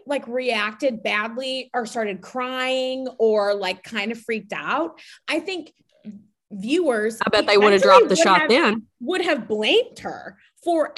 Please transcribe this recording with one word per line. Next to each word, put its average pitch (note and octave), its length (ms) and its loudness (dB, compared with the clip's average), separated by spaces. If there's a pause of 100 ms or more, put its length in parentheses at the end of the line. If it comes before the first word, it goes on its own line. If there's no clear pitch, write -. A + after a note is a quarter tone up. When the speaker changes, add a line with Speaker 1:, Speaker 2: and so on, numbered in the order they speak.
Speaker 1:
like, C4+ 220 -6
reacted A#3 720 -2
badly A#3 720 -4
or A#3+ 140 -4
started G#3 340 -6
crying C4 840 -4 (100)
or, G#3+ 380 2
like, F#3+ 280 -6
kind A3 280 -6
of A#3 100 -10
freaked G#3+ 320 -6
out, G3 460 -4 (280)
I D4+ 120 -2
think F4 340 -10 (760)
viewers A3+ 720 -2
Speaker 2:
I - 60 -10
bet G#3+ 160 2
they G#3 100 4
would G3+ 160 6
have F#3+ 80 4
Speaker 1:
eventually G3+ 260 8
Speaker 2:
dropped - 20 -6
the F#3+ 60 4
Speaker 1:
would - 40 0
Speaker 2:
shot G3+ 220 6
Speaker 1:
have, - 80 0
Speaker 2:
then. A#3 340 2 (180)
Speaker 1:
would F4 200 -2
have D4+ 260 -2
blamed A3 520 0
her - 380 -12 (260)
for E4 340 0